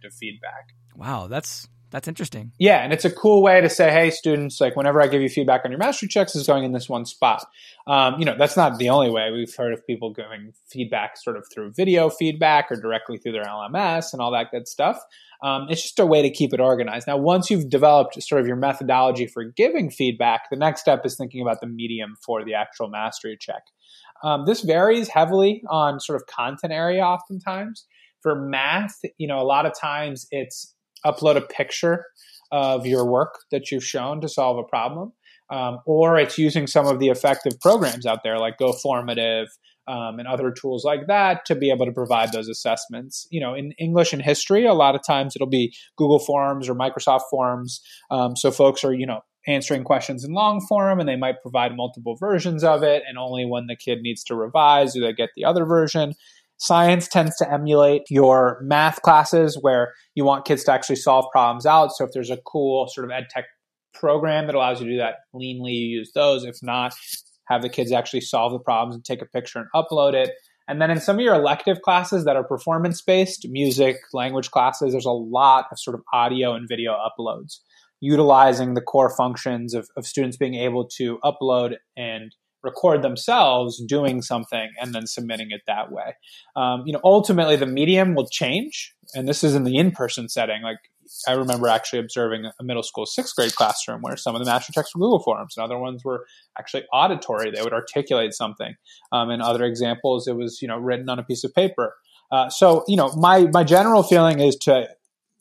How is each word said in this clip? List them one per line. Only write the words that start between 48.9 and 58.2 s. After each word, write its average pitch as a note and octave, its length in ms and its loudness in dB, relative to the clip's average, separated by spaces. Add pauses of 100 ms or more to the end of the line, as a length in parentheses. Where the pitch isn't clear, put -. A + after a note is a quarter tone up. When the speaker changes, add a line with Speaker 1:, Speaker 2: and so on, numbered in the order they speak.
Speaker 1:
you C3 140 -4
know, A2+ 140 -6 (260)
answering C#3 380 -2
questions C3 400 -2
in D3+ 100 -10
long G#3 260 0
form, G3 400 0
and D3+ 80 -2
they B2+ 80 -2
might C3 240 -4
provide B2 340 -2
multiple A#2+ 460 -8
versions F3 440 -2
of D#3 180 4
it. D3 260 2
And B2+ 80 -14
only B2+ 300 -6
when A#2+ 200 -6
the A#2+ 100 -10
kid A#2+ 260 -6
needs A#2 220 -8
to A#2+ 100 -8
revise C#3 580 4
do B2 80 -4
they A#2 140 -2
get A#2 200 -4
the - 120 -4
other E3+ 180 2
version. D#3+ 480 0 (460)
Science F3 500 4
tends D#3+ 280 2
to D3 140 0
emulate D3 600 4
your C3 520 6